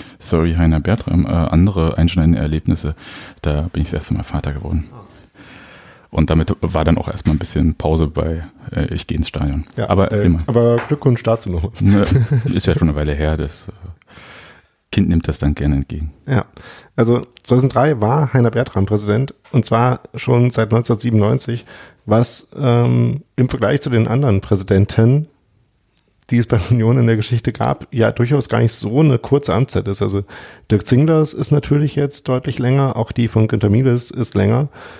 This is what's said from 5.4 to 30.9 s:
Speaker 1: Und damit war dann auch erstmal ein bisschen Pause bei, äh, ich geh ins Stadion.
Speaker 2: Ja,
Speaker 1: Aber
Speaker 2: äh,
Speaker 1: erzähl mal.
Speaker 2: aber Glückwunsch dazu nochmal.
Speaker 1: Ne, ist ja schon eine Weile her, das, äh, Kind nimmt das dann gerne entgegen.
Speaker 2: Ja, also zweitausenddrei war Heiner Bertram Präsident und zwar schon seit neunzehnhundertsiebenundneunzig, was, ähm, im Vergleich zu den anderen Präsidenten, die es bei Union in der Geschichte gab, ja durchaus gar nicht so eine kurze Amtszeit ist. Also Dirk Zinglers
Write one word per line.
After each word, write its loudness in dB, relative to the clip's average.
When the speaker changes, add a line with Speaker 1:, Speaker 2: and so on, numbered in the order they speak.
Speaker 1:
Und 0
damit 0
war -2
dann 2
auch -6
erstmal -2
ein 0
bisschen 0
Pause 0
bei, -4
äh, -4
ich -8
geh -6
ins -4
Stadion. -4
Speaker 2:
Ja, -4
Speaker 1:
Aber 2
Speaker 2:
äh, -6
Speaker 1:
erzähl 2
mal. 0
Speaker 2:
aber 2
Glückwunsch 0
dazu -2
nochmal. -4
Speaker 1:
Ne, 4
ist -2
ja 2
schon 2
eine 0
Weile -2
her, 0
das, -8
äh, -14
Kind 0
nimmt 2
das -4
dann 0
gerne 0
entgegen. -6
Speaker 2:
Ja, 0
also 2
zweitausenddrei 2
war 0
Heiner 4
Bertram -2
Präsident -2
und 2
zwar 0
schon 2
seit -2
neunzehnhundertsiebenundneunzig, 0
was, 0
ähm, 2
im 0
Vergleich 0
zu -6
den 2
anderen 0
Präsidenten, 2
die 0
es 2
bei 0
Union 2
in 4
der 4
Geschichte -2
gab, -4
ja 0
durchaus 0
gar 0
nicht 2
so -2
eine 4
kurze 0
Amtszeit -2
ist. -2
Also -2
Dirk 2
Zinglers 2